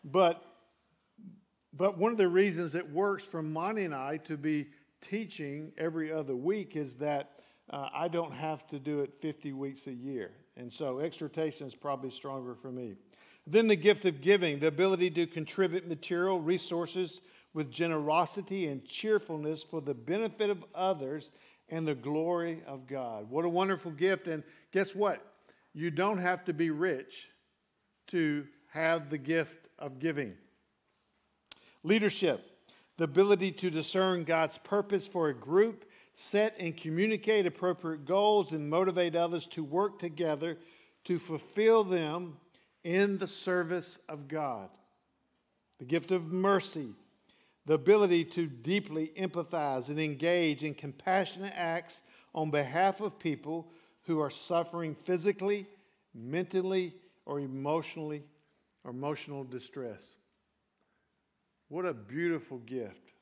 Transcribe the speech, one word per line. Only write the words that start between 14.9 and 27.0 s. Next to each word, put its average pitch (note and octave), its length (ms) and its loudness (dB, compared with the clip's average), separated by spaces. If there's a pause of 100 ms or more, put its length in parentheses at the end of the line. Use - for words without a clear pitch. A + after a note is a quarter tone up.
to E3 160 0
contribute E3+ 580 -2
material, F3 540 0
resources E3+ 800 -2 (340)
with D3+ 160 -4
generosity E3 1000 0
and C3+ 180 -6
cheerfulness D#3 800 -2
for D#3+ 180 -8
the C#3 120 -4
benefit G3+ 560 -2
of F3+ 140 -2 (100)
others D3+ 600 -2 (360)
and D#3+ 160 -4
the D3 100 0
glory D#3+ 680 -2
of C3 220 -14
God. A#2 420 -6
What D3+ 140 0
a F3 60 2
wonderful F3+ 420 0
gift. F3 380 0
And D#3 120 -4 (300)
guess F#3+ 240 0
what? G3 260 0 (520)
You D#3+ 180 -2
don't F#3+ 260 2
have F3+ 280 0
to F3 80 -2
be E3 160 2
rich D3+ 580 -4 (800)